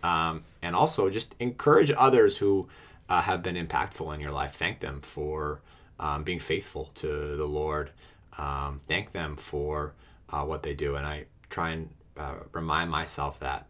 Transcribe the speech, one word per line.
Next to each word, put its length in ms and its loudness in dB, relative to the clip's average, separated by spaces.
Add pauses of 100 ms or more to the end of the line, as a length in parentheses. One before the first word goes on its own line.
Um, 420 2 (180)
and 120 -4
also 360 4
just 280 -6
encourage 580 4
others 420 8
who, 300 2 (400)
uh, 140 4
have 200 0
been 120 -2
impactful 600 -4
in 60 -8
your 120 -4
life. 220 -4
Thank 260 -2
them 200 -6
for, 600 -4 (400)
um, 240 -4
being 160 -4
faithful 540 -4
to 420 -4
the 80 -2
Lord. 460 -2 (480)
Um, 500 -4
thank 240 -2
them 240 -6
for, 580 -4 (360)
uh, 140 -2
what 180 -4
they 120 -4
do. 220 -2
And 100 -4
I 200 -8 (240)
try 200 -2
and, 200 -6 (260)
uh, 180 -8 (180)
remind 380 0
myself 500 -4
that 300 -6